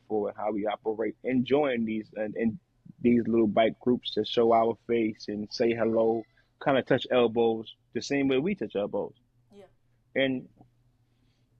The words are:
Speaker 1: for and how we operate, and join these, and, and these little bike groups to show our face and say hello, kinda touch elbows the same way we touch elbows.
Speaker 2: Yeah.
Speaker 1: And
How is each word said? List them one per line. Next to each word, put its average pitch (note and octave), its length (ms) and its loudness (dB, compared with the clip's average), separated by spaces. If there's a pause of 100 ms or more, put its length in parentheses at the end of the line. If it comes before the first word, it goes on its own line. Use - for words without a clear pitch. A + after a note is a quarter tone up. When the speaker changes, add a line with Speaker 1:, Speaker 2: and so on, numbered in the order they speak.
Speaker 1:
for G#2 200 -2
and - 80 -10
how G#2+ 160 -4
we G#2 140 -2
operate, G#2+ 480 -4 (100)
and B2+ 220 0
join B2+ 380 0
these, A2 320 -6
and, G#2+ 200 -6
and A2+ 220 0 (420)
these A#2+ 260 4
little A2+ 200 4
bike G#2+ 340 2
groups B2 340 -2
to G#2+ 100 0
show A#2 280 2
our A2+ 220 2 (120)
face A2+ 420 -2
and G#2 240 -6
say A#2 200 0
hello, A2+ 520 0 (380)
kinda C3+ 200 2
touch - 280 0
elbows A#2 640 2 (200)
the A#2 80 -6
same C#3 260 0
way C3 100 2
we F#3 160 0
touch A2 220 -6
elbows. G2+ 380 -4 (420)
Speaker 2:
Yeah. G3 80 -20 (520)
Speaker 1:
And C3 320 -2 (1120)